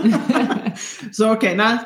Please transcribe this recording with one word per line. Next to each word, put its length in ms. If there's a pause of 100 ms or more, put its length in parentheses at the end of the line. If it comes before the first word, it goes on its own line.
(420)
<laughs> 720
Så 200
okej, 240
nej, 300